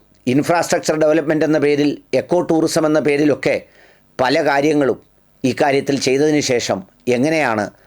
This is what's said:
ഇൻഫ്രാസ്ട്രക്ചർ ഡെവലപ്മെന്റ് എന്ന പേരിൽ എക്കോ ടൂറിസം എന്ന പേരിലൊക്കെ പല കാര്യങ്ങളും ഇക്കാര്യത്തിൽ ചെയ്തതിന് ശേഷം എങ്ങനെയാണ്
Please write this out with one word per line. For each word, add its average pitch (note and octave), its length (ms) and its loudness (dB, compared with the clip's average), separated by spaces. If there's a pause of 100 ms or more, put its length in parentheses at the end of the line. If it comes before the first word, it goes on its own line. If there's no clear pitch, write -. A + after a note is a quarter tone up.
(260)
ഇൻഫ്രാസ്ട്രക്ചർ D#3+ 720 0
ഡെവലപ്മെന്റ് D#3 520 2
എന്ന D#3 100 2
പേരിൽ D3 320 2 (240)
എക്കോ C3 280 0
ടൂറിസം D#3+ 440 0
എന്ന D3+ 140 2
പേരിലൊക്കെ C#3+ 560 0 (640)
പല B2+ 160 0 (120)
കാര്യങ്ങളും C#3+ 520 0 (460)
ഇക്കാര്യത്തിൽ C#3 560 0
ചെയ്തതിന് C#3+ 500 0
ശേഷം A2+ 280 -2 (300)
എങ്ങനെയാണ് B2 560 0 (220)